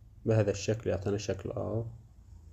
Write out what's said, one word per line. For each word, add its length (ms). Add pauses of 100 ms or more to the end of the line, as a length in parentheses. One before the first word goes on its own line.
(260)
بهذا 260
الشكل 380
يعطينا 280
شكل 320
آه، 360 (680)